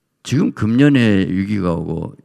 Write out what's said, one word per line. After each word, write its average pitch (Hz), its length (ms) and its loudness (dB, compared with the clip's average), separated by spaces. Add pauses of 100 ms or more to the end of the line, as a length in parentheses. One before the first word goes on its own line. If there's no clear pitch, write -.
(220)
지금 - 300 -2
금년에 117 760 2
위기가 95 460 -2
오고 82 400 -8 (100)